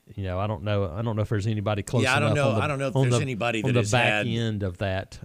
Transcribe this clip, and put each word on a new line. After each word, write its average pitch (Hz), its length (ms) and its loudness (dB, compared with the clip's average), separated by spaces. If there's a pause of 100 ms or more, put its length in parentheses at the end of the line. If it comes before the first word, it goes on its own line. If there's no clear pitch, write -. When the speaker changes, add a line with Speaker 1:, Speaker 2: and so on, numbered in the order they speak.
(160)
Speaker 1:
you 101 80 -6
know, 92 160 -4
I 101 80 -2
don't 95 160 -6
know. 101 280 0
I 107 120 -6
don't 113 120 -2
know 107 60 0
if 98 80 -2
there's 101 180 0
anybody 104 360 -2
close - 200 0
Speaker 2:
Yeah, 131 120 4
I 147 40 2
don't 147 120 2
Speaker 1:
enough 147 40 2 (100)
Speaker 2:
know. 135 40 4
Speaker 1:
on - 80 2
the, - 60 0
Speaker 2:
I 151 40 0
don't 139 120 -4
know 139 80 -2
if 131 80 -2
Speaker 1:
on 127 140 4
Speaker 2:
there's 123 100 4
Speaker 1:
the, - 20 2
Speaker 2:
anybody 117 420 -2
Speaker 1:
on 135 40 -2
Speaker 2:
that 127 60 2
Speaker 1:
the 120 80 4
Speaker 2:
has 104 100 -2
Speaker 1:
back 120 200 4
Speaker 2:
had 104 160 0
Speaker 1:
end 113 360 -2
of 90 160 -4
that. 95 460 -4